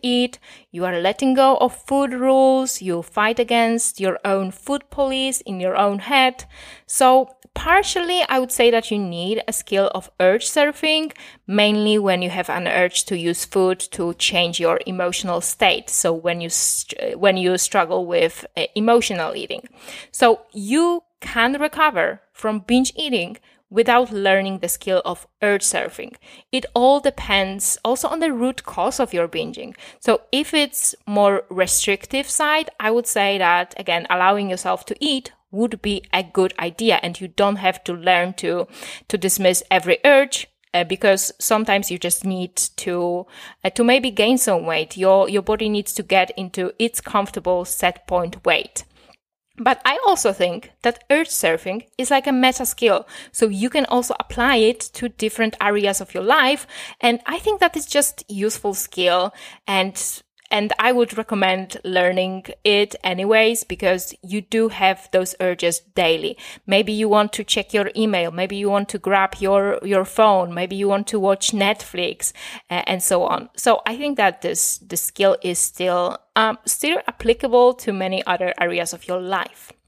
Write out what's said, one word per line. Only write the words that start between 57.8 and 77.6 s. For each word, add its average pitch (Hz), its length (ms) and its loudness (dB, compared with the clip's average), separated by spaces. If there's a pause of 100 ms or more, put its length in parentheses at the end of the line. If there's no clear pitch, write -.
just - 420 -2
useful 208 460 -4
skill. 180 580 0 (360)
And, 190 280 0 (540)
and 208 280 0
I 240 140 4
would 240 240 0
recommend 190 680 -2
learning 185 600 0 (180)
it 208 400 2
anyways, 220 600 2
because 185 580 -2
you 196 180 -6
do 220 280 0
have 190 420 0
those 185 300 0
urges 175 400 0
daily. 165 560 -2 (280)
Maybe 196 280 2
you 214 160 0
want 208 240 4
to 208 120 -8
check - 300 -4
your 202 220 0
email. 190 340 0
Maybe 185 240 -6
you 202 160 -2
want 202 200 0
to 202 80 -8
grab 190 420 0
your, 196 420 2
your 190 220 0
phone. 190 500 2
Maybe 185 220 -6
you 202 100 -2
want 202 220 0
to 220 100 -2
watch 196 320 0
Netflix, 196 840 -2 (380)
uh, 175 160 -4
and 185 160 -2
so 180 220 2
on. - 320 -2
So - 280 2
I 226 120 -4
think 285 200 -4
that 196 260 0
this, - 360 -2
the 175 200 -10
skill - 440 0
is 180 160 -4
still, 180 600 -2 (180)
um, 220 300 2
still 320 420 -2
applicable 247 680 2